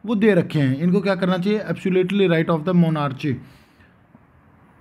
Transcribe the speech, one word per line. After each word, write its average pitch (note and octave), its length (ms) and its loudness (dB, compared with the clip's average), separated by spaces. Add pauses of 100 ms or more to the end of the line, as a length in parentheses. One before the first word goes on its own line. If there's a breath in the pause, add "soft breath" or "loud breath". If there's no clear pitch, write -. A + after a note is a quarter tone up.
वो A#3 80 -2
दे G3+ 200 4
रखे D#3 260 0
हैं। C3+ 180 0
इनको F3+ 220 0
क्या G3 140 0
करना F3+ 240 -2
चाहिए? G#3 220 -2
Absolutely F#3 680 0
right E3 220 0
of D#3 140 0
the F3 200 4
monarchy। D3 500 -2 (1500 soft breath)